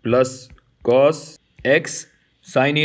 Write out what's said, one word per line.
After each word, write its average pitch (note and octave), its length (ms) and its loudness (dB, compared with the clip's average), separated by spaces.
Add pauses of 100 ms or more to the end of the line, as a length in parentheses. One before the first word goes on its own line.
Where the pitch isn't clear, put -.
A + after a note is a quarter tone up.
plus B2+ 320 0 (500)
cos C3+ 380 2 (500)
x D#3+ 240 -2 (500)
sine C#3+ 380 0